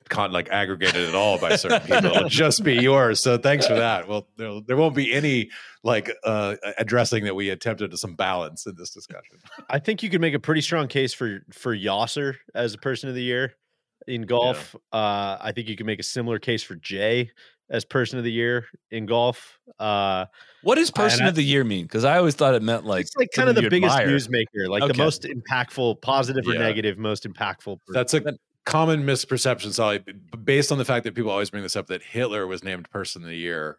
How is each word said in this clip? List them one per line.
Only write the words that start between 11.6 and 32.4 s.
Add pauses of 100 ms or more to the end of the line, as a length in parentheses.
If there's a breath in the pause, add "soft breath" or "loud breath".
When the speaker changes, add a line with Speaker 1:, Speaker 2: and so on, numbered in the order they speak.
Speaker 3:
Yasser (200)
as
a
person
of
the
year (520)
in
golf. (160)
Speaker 1:
Yeah.
Speaker 3:
Uh,
I
think
you
can
make
a
similar
case
for
Jay (400 soft breath)
as
person
of
the
year (240)
in
golf. (200)
Uh, (360 soft breath)
Speaker 2:
What
does
person
Speaker 3:
and
I
Speaker 2:
of
the
year
mean?
'Cause
I
always
thought
it
meant,
like,
Speaker 3:
It's,
like,
kind
of
Speaker 2:
someone
Speaker 3:
the
Speaker 2:
you
Speaker 3:
biggest
Speaker 2:
admire.
Speaker 3:
newsmaker,
like,
the
Speaker 2:
Okay.
Speaker 3:
most
impactful,
positive
or
Speaker 1:
Yeah.
Speaker 3:
negative,
most
impactful
person.
Speaker 1:
That's
a (440)
common
misperception,
Solly,
b-,
b-,
based
on
the
fact
that
people
always
bring
this
up,
that
Hitler